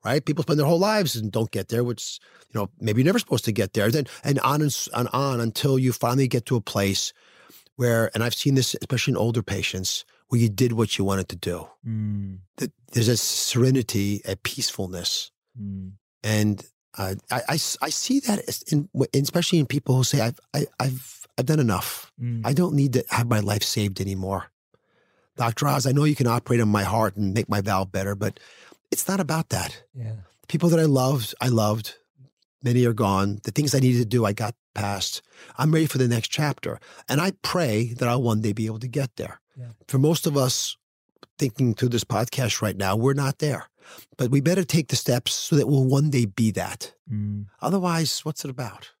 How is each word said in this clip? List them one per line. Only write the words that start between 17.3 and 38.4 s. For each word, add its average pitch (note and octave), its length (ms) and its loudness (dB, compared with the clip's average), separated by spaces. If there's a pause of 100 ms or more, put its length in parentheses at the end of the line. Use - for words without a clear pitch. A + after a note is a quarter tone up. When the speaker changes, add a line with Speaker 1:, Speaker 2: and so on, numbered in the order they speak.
Speaker 1:
I, B2 160 -2
I C#3 60 -2
s-, - 280 -4
I D3 80 -2
see C4 300 0
that G#3 200 0 (100)
as - 140 -8
in, D3 300 0
w-, B2+ 200 2
especially D#3+ 460 2
in C#3 60 4
people C3+ 300 0
who C3 80 4
say, - 160 2
"I've, A2+ 180 0 (160)
I, D3 120 0 (120)
I've, C3 480 -6 (120)
I've B2 80 0
done D#3 160 4
enough. - 500 0 (100)
Speaker 2:
Mm. A#2+ 220 -4
Speaker 1:
I A#2 80 0
don't E3+ 240 2
need C#3 180 4
to B2 160 2
have A#2+ 200 0
my A2+ 100 4
life G#2 240 0
saved G2+ 380 -2
anymore. F#2+ 500 -4 (840)
Doctor A#2+ 300 0
Oz, C#3 200 2
I C3 40 4
know C#3+ 120 4
you D3+ 120 4
can B2 120 2
operate A#2+ 320 2
on A2 80 4
my G#2 160 2
heart G2+ 320 0
and G2 180 -2
make A2 160 0
my G#2 120 0
valve F#2+ 300 -2
better, G2 240 -2
but G2+ 240 -6 (520)
it's - 160 -4
not G3 120 0
about D#3+ 300 -2
that." - 340 -6 (100)
Speaker 2:
Yeah. A2 220 -8 (320)
Speaker 1:
People E3 220 0
that E3 100 4
I D#3+ 60 4
loved, C3 540 2
I B2 80 0
loved. G#2+ 480 0 (680)
Many B2 220 4
are A#2 80 4
gone. G2+ 500 2
The G#2+ 80 -8
things D3 220 0
I C#3 60 4
needed B2+ 200 4
to A#2+ 60 2
do, A2+ 200 2
I G2+ 80 2
got G#2+ 200 -4 (220)
past. G2+ 460 -4 (360)
I'm D#3 160 2
ready D#3+ 140 4
for - 100 -2
the B2+ 100 4
next A#2 200 0
chapter. - 520 -4 (300)
And C3+ 120 2
I F#3+ 100 0 (100)
pray A#2 520 0
that A#2+ 140 -2
I'll B2 140 2
one A2+ 200 2